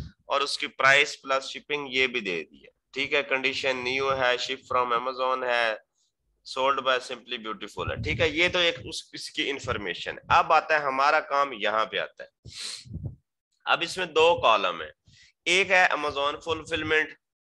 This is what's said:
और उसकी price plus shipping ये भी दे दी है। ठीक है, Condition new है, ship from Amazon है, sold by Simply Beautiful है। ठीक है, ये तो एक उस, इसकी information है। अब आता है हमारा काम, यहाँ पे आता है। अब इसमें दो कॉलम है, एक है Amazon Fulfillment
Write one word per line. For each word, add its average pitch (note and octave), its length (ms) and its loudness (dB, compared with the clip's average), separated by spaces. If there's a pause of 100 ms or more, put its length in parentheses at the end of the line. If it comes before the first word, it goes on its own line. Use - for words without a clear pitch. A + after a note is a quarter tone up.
(300)
और C#3 140 0
उसकी C#3+ 260 -6
price C#3 480 4
plus C3+ 360 -2
shipping C#3+ 380 -8
ये C3 160 2
भी A#2+ 140 -4
दे F2+ 200 -2
दी C#2+ 180 -14
है। - 120 -20 (220)
ठीक C#3 200 -4
है, C#3+ 100 2
Condition C3 560 -2
new C3+ 320 -2
है, B2+ 260 2
ship C3 280 -6
from B2+ 280 0
Amazon B2+ 520 0
है, A#2 320 2 (680)
sold C3+ 360 0
by B2+ 200 2
Simply B2 380 -10
Beautiful G2+ 520 -8
है। - 120 -6
ठीक D#3 180 -2
है, D#3+ 100 2
ये E3 180 2
तो F3+ 120 0
एक E3+ 240 0
उस, - 300 -12
इसकी - 300 -6
information A2 680 -6
है। - 240 2
अब E3+ 140 4
आता D#3 260 4
है D3 80 -2
हमारा C#3 400 2
काम, C#3 300 -2
यहाँ G#2 300 0
पे G2 120 -6
आता - 260 -6
है। - 60 -20 (1400)
अब C#3+ 180 0
इसमें F3+ 300 -4
दो D#3+ 280 6
कॉलम G2 400 4
है, D#2 100 -12 (560)
एक F#3 240 2
है F#3 180 6
Amazon D3 560 -2
Fulfillment D#3 720 -2 (340)